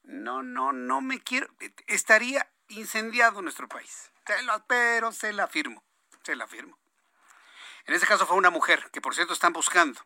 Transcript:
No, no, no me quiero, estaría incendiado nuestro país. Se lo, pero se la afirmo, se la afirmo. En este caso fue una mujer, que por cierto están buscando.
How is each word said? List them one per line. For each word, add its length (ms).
No, 400
no, 300
no 280
me 200
quiero, 280
estaría 640
incendiado 760
nuestro 240
país. 440
Se 160
lo, 240
pero 460
se 200
la 120
afirmo, 380
se 140
la 80
afirmo. 340
En 80
este 120
caso 200
fue 100
una 140
mujer, 420
que 80
por 140
cierto 180
están 200
buscando. 540